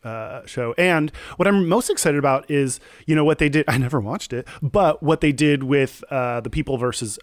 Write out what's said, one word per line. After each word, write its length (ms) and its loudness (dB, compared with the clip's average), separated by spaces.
uh, 420 -12
show. 320 -6
And 360 2
what 100 2
I'm 220 4
most 200 2
excited 280 0
about 340 0
is, 300 0
you 80 2
know, 80 4
what 160 4
they 80 2
did. 180 2
<laughs> 40 -4
I 80 0
never 240 0
watched 320 -8
it, 120 -8
but 400 2
what 200 2
they 100 2
did 320 2
with, 480 0
uh, 300 -2
The 80 -6
People 280 -2
versus 460 -4